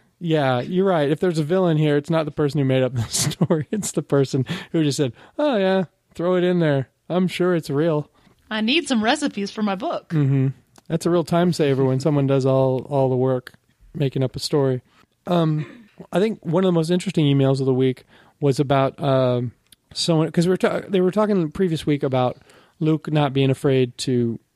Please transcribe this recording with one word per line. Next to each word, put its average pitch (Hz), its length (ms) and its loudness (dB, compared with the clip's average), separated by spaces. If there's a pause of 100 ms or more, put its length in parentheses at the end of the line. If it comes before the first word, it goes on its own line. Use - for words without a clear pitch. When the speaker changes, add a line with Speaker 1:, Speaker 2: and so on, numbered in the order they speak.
(200)
Speaker 1:
Yeah, 143 400 0
you're 180 240 -2
right. 165 260 2
If 151 100 -2
there's 175 180 0
a 160 60 0
villain 175 320 0
here, 151 200 2
it's 147 140 -4
not 160 140 0
the 147 80 -8
person 151 260 -2
who 143 60 2
made 131 180 2
up 127 100 0
the 120 100 -2
<laughs> 107 60 -6
story. - 640 -2
It's 214 220 -6
the 165 100 -2
person 139 420 0 (280)
who 165 100 0
just 143 140 0
said, 135 160 -2 (260)
"Oh, 294 180 2
yeah, 190 280 2 (300)
throw 175 200 -2
it 180 80 2
in 180 160 2
there. 143 300 0 (200)
I'm 180 200 0
sure 180 260 0
it's 160 160 -4
real." 151 400 0 (400)
Speaker 2:
I 214 100 -4
need 277 280 0
some 233 160 0
recipes 240 480 -2
for 220 100 -6
my 202 140 -2
book. 269 320 -6
Speaker 1:
Mm-hmm. 139 400 0 (400)
That's 160 180 -4
a 170 40 2
real 175 120 2
time 175 300 2
saver 139 320 2
when 131 160 0
someone 143 260 0
does 135 200 2
all, 131 340 2 (100)
all 135 200 0
the 127 60 0
work 127 360 -2 (420)
making 135 300 -2
up 123 100 -6
a - 60 -10
story. 135 420 0 (460)
Um, 160 580 -2 (240)
I - 80 0
think 214 260 -2
one 175 200 0
of 190 40 4
the 180 40 2
most 165 180 0
interesting 180 360 0
emails 135 340 4
of 135 60 0
the 131 80 2
week 127 280 0 (380)
was 139 180 0
about, 135 420 0
um, 127 520 0 (420)
someone, 160 380 0
'cause 170 140 2
we 180 40 2
were 185 60 2
ta-, 180 320 -2
they 202 120 0
were 180 120 2
talking 208 300 2
the 156 60 -2
previous 160 380 -2
week 147 160 0
about 127 360 -2 (420)
Luke 156 320 0
not 147 200 0
being 135 180 2
afraid 131 480 0
to, 120 420 -2 (160)